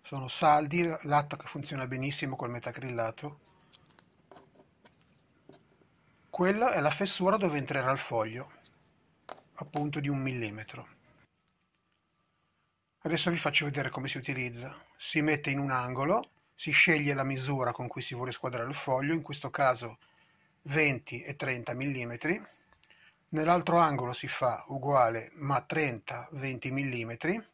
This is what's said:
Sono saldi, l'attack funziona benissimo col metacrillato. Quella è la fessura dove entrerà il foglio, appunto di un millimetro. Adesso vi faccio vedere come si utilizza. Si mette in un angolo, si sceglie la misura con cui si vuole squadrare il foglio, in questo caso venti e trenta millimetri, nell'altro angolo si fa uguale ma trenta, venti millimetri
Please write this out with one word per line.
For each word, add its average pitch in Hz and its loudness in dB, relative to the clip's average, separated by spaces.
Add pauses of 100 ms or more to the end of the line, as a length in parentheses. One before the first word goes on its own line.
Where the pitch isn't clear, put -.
Sono 135 -8
saldi, 151 4
l'attack 147 0
funziona 139 -6
benissimo 131 -2
col 123 -6
metacrillato. 120 -6 (3000)
Quella 208 4
è 185 2
la 147 4
fessura 190 2
dove 170 2
entrerà 135 0
il 139 2
foglio, 117 -4 (1040)
appunto 147 -4
di 143 -2
un 139 0
millimetro. 117 -6 (2250)
Adesso 160 0
vi 170 0
faccio 147 2
vedere 139 -2
come 131 -6
si - -6
utilizza. 127 -6 (220)
Si - 0
mette 147 2
in 139 0
un 139 -2
angolo, 127 0 (240)
si - -6
sceglie 147 4
la 135 0
misura 131 0
con 123 -8
cui 127 -8
si - -6
vuole 127 -6
squadrare 123 -4
il 143 -8
foglio, 139 0
in 165 0
questo 143 -10
caso 120 0 (680)
venti 139 0
e 139 -10
trenta 127 -4
millimetri, 131 -4 (880)
nell'altro 170 4
angolo 139 4
si - -6
fa 120 0
uguale 127 4
ma 139 0
trenta, 127 -2
venti 131 -6
millimetri 135 -2 (120)